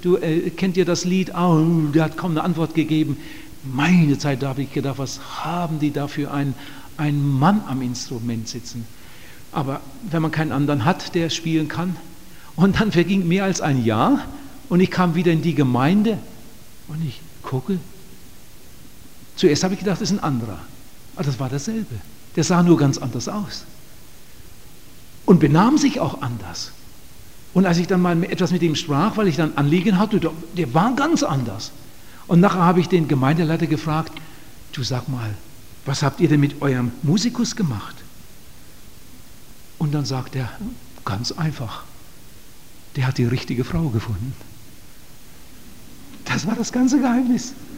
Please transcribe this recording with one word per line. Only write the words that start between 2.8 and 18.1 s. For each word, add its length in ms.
Meine 540
Zeit, 240
da 80
habe 140
ich 100
gedacht, 240
was 220
haben 360
die 120
da 160
für 240
ein, 220
ein 280
Mann 420
am 140
Instrument 680
sitzen? 380
Aber 300
wenn 120
man 100
keinen 200
anderen 320
hat, 300
der 160
spielen 380
kann. 280
Und 240
dann 120
verging 360
mehr 160
als 180
ein 240
Jahr 340
und 100
ich 100
kam 260
wieder 160
in 100
die 120
Gemeinde 640
und 180
ich 160
gucke. 360